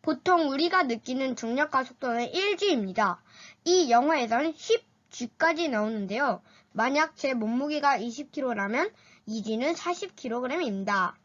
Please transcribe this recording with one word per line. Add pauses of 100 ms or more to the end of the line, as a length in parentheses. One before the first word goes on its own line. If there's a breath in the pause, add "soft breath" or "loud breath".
보통
우리가
느끼는
중력
가속도는
일
G입니다. (440 loud breath)
이
영화에선
십 (240)
G까지
나오는데요. (300 soft breath)
만약
제
몸무게가
이십
킬로라면 (340 soft breath)
이
G는
사십
킬로그램입니다.